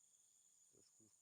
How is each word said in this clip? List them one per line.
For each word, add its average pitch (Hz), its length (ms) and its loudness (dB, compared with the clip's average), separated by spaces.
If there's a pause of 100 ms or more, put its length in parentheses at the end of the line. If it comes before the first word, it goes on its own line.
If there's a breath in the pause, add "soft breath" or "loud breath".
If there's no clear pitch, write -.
(760)
Troszkę - 300 0
już 107 180 -2